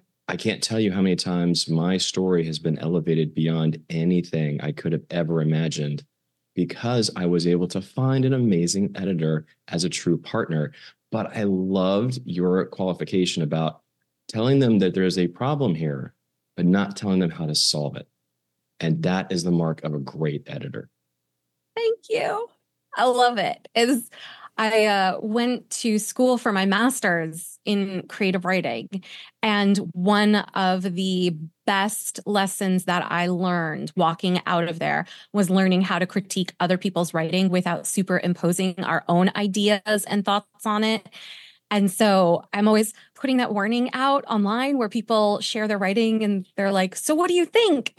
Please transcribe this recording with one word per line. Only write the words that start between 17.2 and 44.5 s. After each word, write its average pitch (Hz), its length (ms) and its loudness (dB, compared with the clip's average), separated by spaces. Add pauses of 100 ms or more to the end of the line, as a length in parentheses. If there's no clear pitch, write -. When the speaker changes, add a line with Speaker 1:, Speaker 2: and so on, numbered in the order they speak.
Speaker 1:
how 78 160 -8
to 76 80 -4
solve 73 420 -2
it. - 100 -14 (720)
And 80 260 -2
that 92 280 -2
is 87 100 -2
the 90 80 -2
mark 82 340 0
of 76 100 -6
a 73 40 -6
great 73 480 -6
editor. - 440 -12 (840)
Speaker 2:
Thank 453 260 -2 (100)
you. 440 380 -2 (460)
I 220 120 2
love 247 320 4
it. - 360 -4
It's, 240 360 2 (500)
I, 214 260 4
uh, 196 360 2
went 240 480 -2
to 214 300 0
school 254 360 2
for 233 160 0
my 190 140 2
master's 190 960 0
in 196 440 -2
creative 185 360 -2
writing, 175 600 -4 (380)
and 202 340 4 (160)
one 208 420 4
of 190 480 0
the 180 540 0 (280)
best 202 640 -2
lessons 190 600 0
that 180 240 0
I 175 180 0
learned 170 680 -2
walking 180 520 2
out 170 220 0
of 165 120 -6
there 151 260 -2 (260)
was 196 160 2
learning 190 340 4
how 180 180 0
to 180 60 0
critique 190 540 -4
other 180 160 2
people's 175 380 -2
writing 170 360 0
without 175 360 0
superimposing 180 960 0
our - 260 -2
own 180 280 4
ideas 202 720 0
and 202 160 -2
thoughts 208 420 -4
on 208 160 0
it. 220 260 -2 (640)
And 202 200 2
so 190 520 4 (120)
I'm 208 120 2
always 214 280 4 (200)
putting 269 220 -2
that 247 160 0
warning 226 400 0
out 277 340 0
online 233 520 0